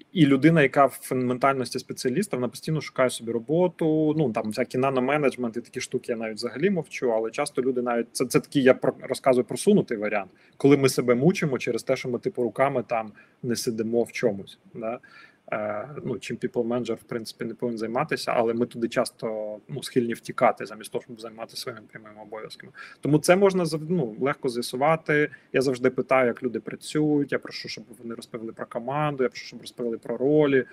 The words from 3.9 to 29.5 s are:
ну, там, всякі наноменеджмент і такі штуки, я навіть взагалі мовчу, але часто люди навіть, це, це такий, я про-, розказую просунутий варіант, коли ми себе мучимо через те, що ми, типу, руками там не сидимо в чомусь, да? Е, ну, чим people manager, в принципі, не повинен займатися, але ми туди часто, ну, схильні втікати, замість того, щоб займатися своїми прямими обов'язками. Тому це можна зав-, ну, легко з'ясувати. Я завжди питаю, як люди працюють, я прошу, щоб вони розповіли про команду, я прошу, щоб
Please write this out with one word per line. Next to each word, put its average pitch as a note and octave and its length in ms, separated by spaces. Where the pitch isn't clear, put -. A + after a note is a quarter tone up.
ну, C3+ 140
там, G#2+ 160
всякі A#2+ 300
наноменеджмент C3 800
і A#2+ 40
такі B2 200
штуки, - 320
я A#2 60
навіть A2 180
взагалі A#2+ 340
мовчу, C#3+ 420
але A2+ 180
часто C#3+ 320
люди B2 200
навіть, A#2+ 300
це, C3+ 140
це B2+ 140
такий, - 220
я B2+ 120
про-, - 260
розказую B2 440
просунутий C3 520
варіант, G2+ 340
коли C#3 200
ми C3+ 120
себе B2 260
мучимо D3 440
через A2+ 240
те, C3+ 140
що C3+ 120
ми, A#2+ 100
типу, B2+ 240
руками B2+ 440
там A2 260
не A#2+ 140
сидимо A2+ 460
в A2 100
чомусь, G2 460
да? A#2 240
Е, G#2+ 360
ну, B2 140
чим - 180
people A#2+ 300
manager, A#2 280
в - 80
принципі, A#2 420
не A2+ 100
повинен A#2 240
займатися, B2 580
але A#2 180
ми A#2+ 120
туди A#2 220
часто, A2 720
ну, C#3 140
схильні A#2 320
втікати, - 520
замість G#2+ 260
того, B2 100
щоб A#2 180
займатися A2+ 360
своїми A2 260
прямими G#2+ 300
обов'язками. A2 500
Тому D3 180
це F3 180
можна F#3+ 280
зав-, D#3 260
ну, B2+ 300
легко C#3 280
з'ясувати. D3 840
Я C3 100
завжди B2+ 280
питаю, C3 360
як A#2 160
люди A2+ 180
працюють, D3 720
я A#2+ 60
прошу, - 300
щоб A2 160
вони A#2 160
розповіли A2+ 380
про - 140
команду, C#3 560
я A#2+ 60
прошу, - 180
щоб A#2 140